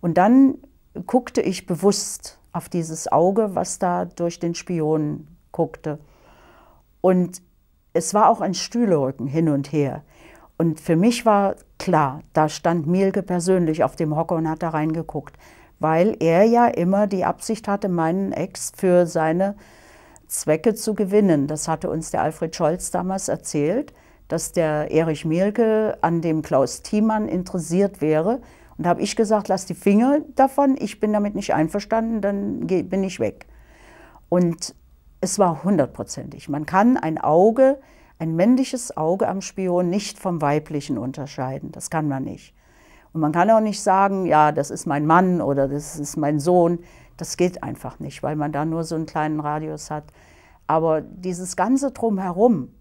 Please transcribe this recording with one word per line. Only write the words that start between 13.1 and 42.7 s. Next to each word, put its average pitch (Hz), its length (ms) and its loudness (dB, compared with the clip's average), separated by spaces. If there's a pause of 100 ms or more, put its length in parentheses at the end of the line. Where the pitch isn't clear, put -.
persönlich 175 600 0
auf - 100 -2
dem 156 220 -2
Hocker 165 180 -2
und 160 160 -2
hat 160 140 -6
da 165 60 -2
reingeguckt, 160 680 -6 (420)
weil 165 400 2
er 165 240 4
ja 233 240 6
immer 196 400 2
die 190 180 -2
Absicht - 440 -4
hatte, 202 200 -2
meinen 180 440 -2
Ex - 420 -8
für 180 320 4
seine 170 480 0 (720)
Zwecke 180 480 0
zu 214 200 -4
gewinnen. 190 520 2
Das 151 220 -6
hatte 160 220 -2
uns 165 200 -6
der - 120 -2
Alfred 160 340 -4
Scholz 175 340 -2
damals 185 380 -4
erzählt, 170 640 -2 (340)
dass 165 240 -6
der 151 400 0
Erich 160 340 0
Mielke 208 760 0
an 170 220 0
dem 160 200 0
Klaus 135 400 0
Thiemann 214 460 0
interessiert 180 720 -2
wäre. 160 400 0 (380)
Und - 80 -8
da 175 40 2
hab - 80 2
ich 208 160 -4
gesagt, 214 320 0
„Lass 185 200 -2
die 170 80 -8
Finger 247 480 4 (120)
davon, 269 420 2
ich - 220 -8
bin 214 140 -2
damit 208 240 -2
nicht - 180 -2
einverstanden, 220 680 -2
dann 202 460 -4
geh-, 180 160 0
bin 190 220 -2
ich 190 160 -6
weg.“ - 260 -4 (840)
Und 170 460 0 (480)
es 185 160 -4
war 170 260 2
hundertprozentig. - 840 -4
Man 151 160 -4
kann 220 320 4
ein 160 200 -4
Auge, 226 640 4 (380)
ein 160 180 -4
männliches 247 640 0
Auge 170 300 0
am 190 120 -4
Spion 180 480 -2
nicht 202 300 -4
vom 170 240 -4
weiblichen 147 560 -2
unterscheiden. 135 720 -8
Das - 160 -14
kann 156 180 -2
man 135 180 -4
nicht. - 300 -14 (600)